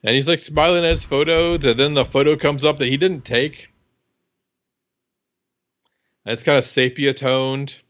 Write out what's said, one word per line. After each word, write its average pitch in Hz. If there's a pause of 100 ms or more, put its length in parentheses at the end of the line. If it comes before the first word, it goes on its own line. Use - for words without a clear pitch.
And 113
he's, 139
like, 165
smiling 170
at 165
his 160
photos, 160
and 120
then 143
the 131
photo 143
comes 147
up 151
that 131
he 131
didn't 170
take. 127 (2500)
And 107
it's 110
kinda 143
sepia-toned. 131 (120)